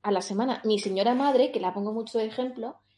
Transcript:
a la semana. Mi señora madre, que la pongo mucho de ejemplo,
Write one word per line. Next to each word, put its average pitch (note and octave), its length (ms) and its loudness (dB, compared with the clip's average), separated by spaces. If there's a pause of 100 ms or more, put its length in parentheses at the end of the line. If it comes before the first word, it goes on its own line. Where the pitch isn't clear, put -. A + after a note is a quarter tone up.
a G#3 80 -2
la F#3 120 2
semana. A3+ 420 -2
Mi G#3+ 140 4
señora G3+ 360 2
madre, C4 380 4
que G3+ 80 -2
la F3+ 140 -2
pongo G3+ 180 -4
mucho A3+ 260 -4
de A3 60 2
ejemplo, B3 520 -6 (220)